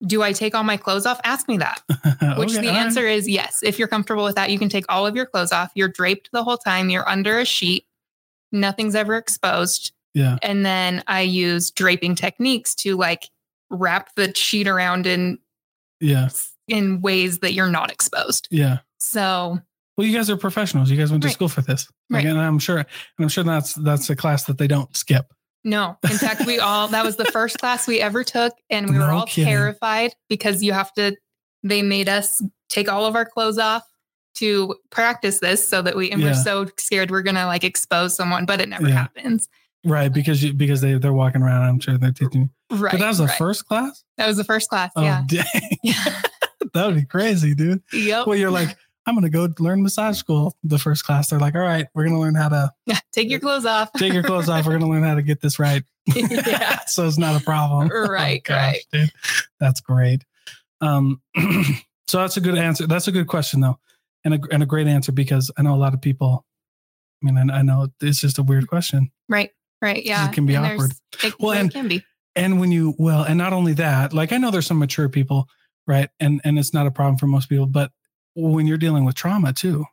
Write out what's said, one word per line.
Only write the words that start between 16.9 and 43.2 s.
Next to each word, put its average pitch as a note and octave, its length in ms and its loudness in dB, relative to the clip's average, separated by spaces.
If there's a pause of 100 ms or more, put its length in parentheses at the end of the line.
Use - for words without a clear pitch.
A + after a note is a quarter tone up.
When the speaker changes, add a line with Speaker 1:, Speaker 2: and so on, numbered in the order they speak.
Speaker 1:
ways F#3 380 0
that F3 140 -2
you're F#3+ 180 2
not D#3+ 200 -2
exposed. - 600 -4
Speaker 2:
Yeah. C3+ 280 2 (200)
Speaker 1:
So F3+ 600 -2 (380)
Speaker 2:
Well, G3+ 100 0
you A3 80 2
guys A3 140 0
are G3+ 80 0
professionals. F3+ 540 0
You C#3+ 60 2
guys D3+ 140 2
went D3+ 120 2
to D3 60 2
Speaker 1:
Right. - 40 -2
Speaker 2:
school F3 160 0
for C#3 120 -2
this. C3 260 -2 (220)
Like, A#3 160 0
Speaker 1:
Right. D#3 60 2
Speaker 2:
and D#3 80 0
I'm D#3 200 2
sure, F3 180 0
and D3 80 -2 (340)
I'm D#3 100 2
sure F3+ 140 -2
that's, D#3+ 300 0
that's D3 360 0
a C#3+ 60 0
class D3 300 0
that C3+ 140 -2
they C#3+ 80 2
don't C#3 280 0
skip. - 360 -6 (320)
Speaker 1:
No. G#3 400 -4
In G#3+ 140 0
fact, A3 280 -2
we A#3+ 140 -2
all, G#3 300 0
that A3 160 0
was A3 100 -2
the A3 100 -2
first A3+ 340 -2
class B3 280 -2
we A#3 140 0
ever G#3 220 -2
took. A#3+ 300 -2 (160)
And G#3 200 -2
we C3+ 80 4
were D3 100 4
Speaker 2:
No D#3+ 120 2
Speaker 1:
all E3+ 60 -2
Speaker 2:
kidding. D#3+ 240 0
Speaker 1:
terrified G#3+ 640 0 (160)
because G#3 340 -2
you G3+ 100 2
have G3 200 -2
to, G3+ 220 -2 (480)
they G3+ 180 2
made G3 280 0
us G3+ 320 0 (280)
take G3+ 220 0
all G3+ 140 0
of A3 100 0
our A3+ 100 0
clothes A3 340 -2
off A3 240 -2 (520)
to G3+ 400 -2 (140)
practice A#3 500 0
this F#3 280 0
so F#3+ 160 0
that F3+ 120 0
we, F#3 160 -2
and D#3 100 -2
we're D3 80 2
Speaker 2:
Yeah. C3 140 2
Speaker 1:
so G3 240 -2 (120)
scared F#3+ 320 -2
we're F#3+ 100 0
gonna, F#3 240 0
like, F3 180 -2
expose F3 520 -2
someone, F3+ 300 -2
but G3 160 0
it F#3+ 80 -2
never D#3+ 180 -2
Speaker 2:
Yeah. C3+ 80 4
Speaker 1:
happens. A3 520 -2 (380)
Speaker 2:
Right. D3 260 2
Because C#3+ 300 0
you, D3 120 0
because C#3+ 280 2
they, C3+ 140 2
they're C#3 180 2
walking C3 300 2
around, B2+ 220 4
I'm B2+ 140 4
sure C3 200 0
they're B2+ 120 2
teaching C3+ 380 0 (220)
you. A3 60 -2
Speaker 1:
Right, G3 160 0
Speaker 2:
But F3+ 80 0
that G#3 80 2
was G#3 100 0
the D#3 80 2